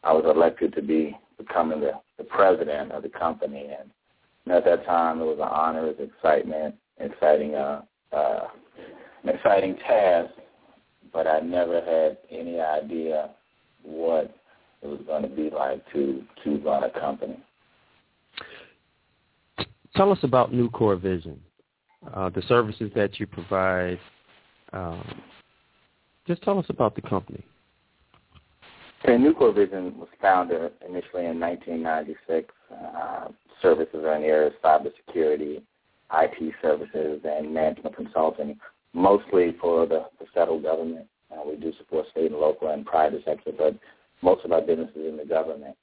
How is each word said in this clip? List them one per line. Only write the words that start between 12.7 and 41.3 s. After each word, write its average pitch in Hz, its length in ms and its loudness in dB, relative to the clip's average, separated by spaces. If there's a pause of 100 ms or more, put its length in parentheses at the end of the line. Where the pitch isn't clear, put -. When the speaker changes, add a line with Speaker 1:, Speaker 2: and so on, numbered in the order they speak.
Speaker 1:
what 80 520 -2 (480)
it - 40 -12
was 71 200 -10
gonna 73 220 -4
be 76 220 -6
like 69 320 -4 (100)
to, 69 300 -2 (220)
to 73 140 -2
run 71 260 0
a 65 60 -2
company. - 460 -6 (2500)
Speaker 2:
Tell 196 160 6
us 185 100 2
about 123 300 4
Nucor 117 480 2
Vision, 85 400 -4 (760)
uh, 95 140 -4
the 92 140 -4
services 110 520 0
that 101 240 -2
you 104 80 -6
provide. 92 720 -2 (720)
Um, 90 300 -8 (1300)
just 175 140 -4
tell 202 160 0
us 175 100 -4
about - 260 -2
the - 80 -10
company. - 420 -6 (1600)
Speaker 1:
Okay, 123 120 6
Nucor 127 400 6
Vision 95 440 0
was 87 100 -16 (120)
founded 87 520 2 (160)
initially 90 380 -6
in 82 120 -4
nineteen 85 440 -6
ninety-six. 78 720 -4 (180)
Uh, 80 580 -10 (340)
services 78 420 2
are 78 120 2
in 76 60 -2
the 78 60 0
area 78 200 4
of 73 40 -2 (100)
cybersecurity, 76 1000 0 (480)
I 80 160 4
T 80 340 -6
services, 76 640 -2
and 78 280 -4
management 78 440 -2
consulting, 78 600 -2 (340)
mostly 90 680 2
for 82 260 2
the, 80 200 -2 (140)
the 80 140 -16
federal 82 260 2
government. 80 460 -4 (260)